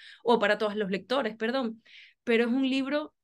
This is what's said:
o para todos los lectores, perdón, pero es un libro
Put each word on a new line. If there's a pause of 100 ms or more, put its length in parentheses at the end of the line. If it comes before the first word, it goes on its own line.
(240)
o
para
todos
los
lectores,
perdón, (420)
pero
es
un
libro